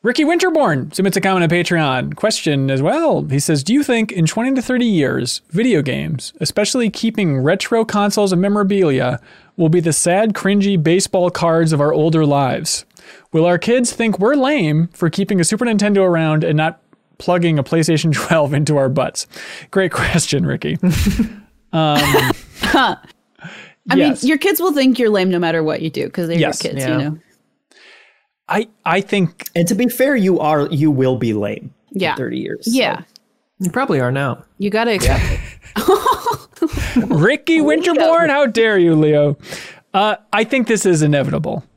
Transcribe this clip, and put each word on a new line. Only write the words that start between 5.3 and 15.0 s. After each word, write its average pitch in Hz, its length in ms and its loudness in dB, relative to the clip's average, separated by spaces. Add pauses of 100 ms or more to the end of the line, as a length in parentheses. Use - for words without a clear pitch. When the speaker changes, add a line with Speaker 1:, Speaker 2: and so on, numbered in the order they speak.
Speaker 1:
video 208 320 2
games, 139 580 -6
especially 214 500 -2
keeping 208 480 -2
retro 196 460 0
consoles 208 480 0
and 180 100 2
memorabilia, 190 760 0 (380)
will 165 100 2
be 170 140 4
the 160 100 0
sad, 196 420 0
cringy 196 480 0
baseball 180 480 2
cards 165 440 0
of 143 80 0
our 147 120 2
older 156 320 2
lives? 139 600 -2 (480)
Will 160 120 2
our 175 120 2
kids 233 340 0
think 220 280 -2
we're 233 160 2
lame 170 580 0
for 170 160 -2